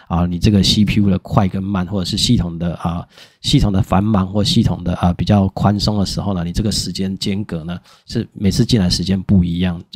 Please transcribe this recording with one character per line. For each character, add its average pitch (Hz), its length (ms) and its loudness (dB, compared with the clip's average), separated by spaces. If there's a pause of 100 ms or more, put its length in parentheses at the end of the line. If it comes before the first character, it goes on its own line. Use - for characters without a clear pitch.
啊， 87 180 0
你 87 140 -2
这 117 100 2
个 101 120 6
C 104 220 2
P 101 160 0
U 101 100 2
的 92 100 2
快 - 280 0
跟 95 160 -6
慢， 95 220 -2
或 98 140 -6
者 87 60 -4
是 104 120 -4
系 117 180 2
统 85 220 -2
的， 82 200 -4
啊， 85 300 -6 (340)
系 - 180 2
统 104 120 2
的 98 80 2
繁 95 240 2
忙 104 220 2
或 98 180 -2
系 - 200 2
统 90 200 -2
的， 87 120 -2
啊， 90 180 2
比 90 100 -4
较 98 260 4
宽 104 300 0
松 104 200 0
的 95 60 0
时 - 140 -4
候 98 140 -2
呢， 87 100 -4
你 85 80 -6
这 101 120 -2
个 107 80 -2
时 90 200 -4
间 95 280 -4
间 101 240 -4
隔 85 200 -8
呢， 87 140 -8 (300)
是 - 260 -4
每 98 160 0
次 117 160 4
进 113 160 2
来 90 80 2
时 87 140 0
间 92 180 0
不 92 220 4
一 85 160 -2
样， 87 200 -2 (160)